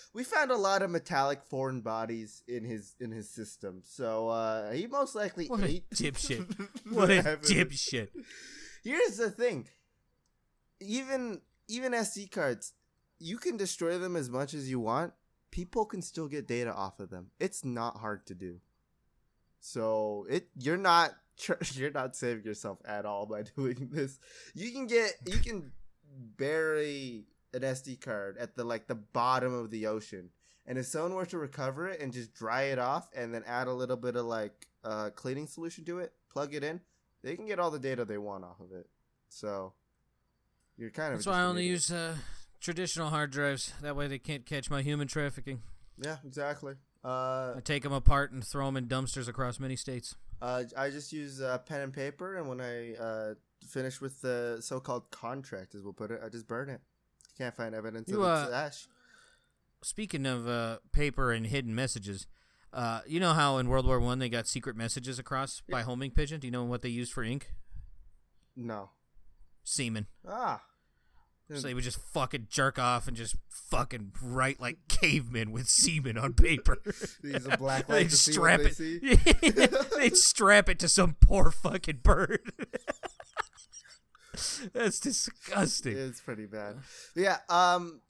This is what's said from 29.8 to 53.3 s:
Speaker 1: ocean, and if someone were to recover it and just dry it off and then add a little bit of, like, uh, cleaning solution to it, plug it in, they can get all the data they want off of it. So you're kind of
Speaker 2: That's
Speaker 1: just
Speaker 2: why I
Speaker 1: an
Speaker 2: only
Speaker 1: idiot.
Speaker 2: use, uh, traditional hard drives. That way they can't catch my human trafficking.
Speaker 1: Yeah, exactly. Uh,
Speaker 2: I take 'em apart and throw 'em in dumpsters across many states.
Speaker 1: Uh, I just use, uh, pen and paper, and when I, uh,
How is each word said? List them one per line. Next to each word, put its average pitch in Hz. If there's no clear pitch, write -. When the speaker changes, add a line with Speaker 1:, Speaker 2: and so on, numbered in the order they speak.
Speaker 1:
ocean, 107
and 127
if 127
someone 170
were 185
to 175
recover 139
it 175
and 131
just 120
dry 120
it 135
off 131
and 117
then 113
add 123
a 127
little 127
bit 120
of, 120
like, 110
uh, 107
cleaning 139
solution 165
to 175
it, 175
plug 139
it 143
in, 160
they 156
can 214
get 202
all 175
the 151
data 127
they 104
want 98
off 90
of 92
it. 90
So 98
you're 113
kind 151
of 110
Speaker 2:
That's 104
Speaker 1:
just 196
Speaker 2:
why 180
I 180
Speaker 1:
an 180
Speaker 2:
only 175
Speaker 1:
idiot. 180
Speaker 2:
use, 170
uh, 165
traditional 170
hard 151
drives. 139
That 143
way 143
they 139
can't 143
catch 139
my 139
human 147
trafficking. 139
Speaker 1:
Yeah, 151
exactly. 143
Uh, 127
Speaker 2:
I 123
take 143
'em 139
apart 139
and 127
throw 139
'em 135
in 123
dumpsters 131
across 123
many 131
states. 127
Speaker 1:
Uh, 123
I 139
just 143
use, 143
uh, 127
pen 143
and 135
paper, 147
and 156
when 127
I, 120
uh, 110